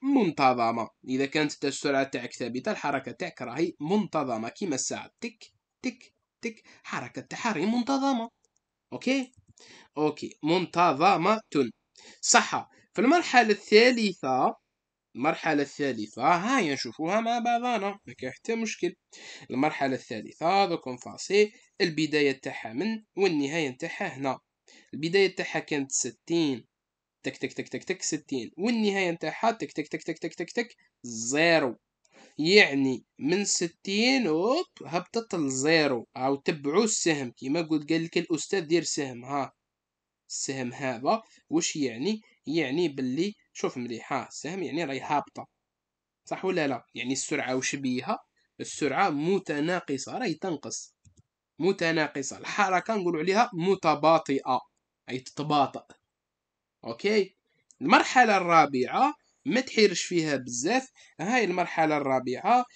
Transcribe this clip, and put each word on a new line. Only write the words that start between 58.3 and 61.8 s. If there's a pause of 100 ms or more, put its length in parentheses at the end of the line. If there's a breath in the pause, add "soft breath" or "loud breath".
الرابعة (320)
ما
تحيرش
فيها
بزاف. (320 soft breath)
هاي
المرحلة